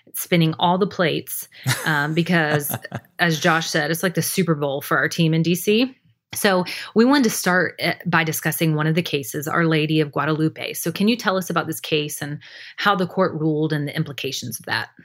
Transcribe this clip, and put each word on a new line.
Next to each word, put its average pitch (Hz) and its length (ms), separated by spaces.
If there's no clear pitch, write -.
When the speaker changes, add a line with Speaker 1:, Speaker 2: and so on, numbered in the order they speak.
Speaker 1:
spinning 165 420
all 175 220
the 202 80
plates, - 600
um, 151 300
because, 160 600
Speaker 2:
<laughs> - 220
Speaker 1:
as 165 200
Josh 165 300
said, 151 220
it's 165 100
like 185 140
the 156 80
Super 170 320
Bowl 143 260
for 156 160
our 139 100
team 160 280
in 160 80
D 170 100
C. 220 420
So 185 320
we 226 100
wanted 269 200
to 220 40
start, - 500
uh, 156 140
by 165 160
discussing 160 500
one 151 140
of 160 80
the 175 80
cases, 143 440
Our 165 200
Lady 156 320
of 147 120
Guadalupe. 156 600
So - 180
can 196 160
you 240 80
tell 208 220
us 185 140
about 165 160
this 156 120
case 151 440
and 147 160
how 202 180
the 185 100
court 175 340
ruled 156 320
and 147 160
the - 80
implications 135 640
of - 60
that? - 240